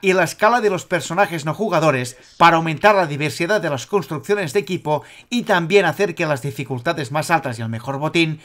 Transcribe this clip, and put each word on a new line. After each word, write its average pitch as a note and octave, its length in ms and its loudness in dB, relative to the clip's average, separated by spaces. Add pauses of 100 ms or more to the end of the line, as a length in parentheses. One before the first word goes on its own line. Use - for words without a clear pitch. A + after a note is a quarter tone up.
y F#3+ 100 2
la F#3 120 2
escala A#3 360 2
de G#3+ 80 2
los F#3 160 -4
personajes E3 600 -2
no D3+ 80 -2
jugadores D#3 640 0 (180)
para E3+ 200 6
aumentar E3 380 4
la F#3 120 2
diversidad D3+ 560 -2
de E3 80 -2
las C3+ 160 -6
construcciones F#3+ 640 -2
de G3+ 80 0
equipo D3+ 440 -2 (260)
y A#3+ 140 -2
también F3+ 420 2
hacer G3 280 0
que E3+ 120 -2
las C#3+ 160 -2
dificultades C3+ 720 -6
más D#3 180 -2
altas C#3 280 0
y A#2+ 40 -6
el A2+ 80 -4
mejor A#2 260 -6
botín D#3 480 0